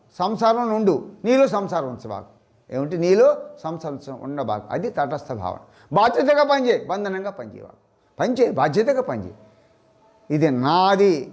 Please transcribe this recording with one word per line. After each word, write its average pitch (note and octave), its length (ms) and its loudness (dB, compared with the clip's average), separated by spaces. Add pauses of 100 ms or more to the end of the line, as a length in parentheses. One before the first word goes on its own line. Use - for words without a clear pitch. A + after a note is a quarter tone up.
(180)
సంసారంలో A3+ 560 0
ఉండు, G#3+ 180 2 (320)
నీలో C4 220 4
సంసారం F3+ 420 -2
ఉంచబాకు. G#2 420 -12 (400)
ఏమిటి? D3 280 -4
నీలో F#3+ 280 6 (360)
సంసారం D#3+ 340 -8
ఉంచ-, C3 300 -14
ఉండబాకు. A2 440 -4
అది E3 200 -4
తటస్థ C#3+ 420 -6
భావన. F#2 280 -8 (320)
బాధ్యతగా C4 520 4
పనిచేయి, C4 360 2 (100)
బంధనంగా G3 400 -6
పనిచేయబాకు. G#2 500 -16 (380)
పనిచేయి, A3+ 340 2
బాధ్యతగా G#3 500 2
పనిచేయి. G#2+ 340 -8 (960)
ఇది D3+ 200 2
నాది, F#3 640 4 (180)